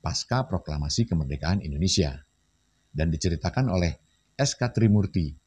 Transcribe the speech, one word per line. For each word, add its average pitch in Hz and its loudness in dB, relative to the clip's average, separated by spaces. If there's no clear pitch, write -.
pasca 95 -2
proklamasi 78 -2
kemerdekaan 76 -2
Indonesia, 73 0
dan 78 0
diceritakan 92 0
oleh 90 0
S - -2
K 120 -2
Trimurti. 98 2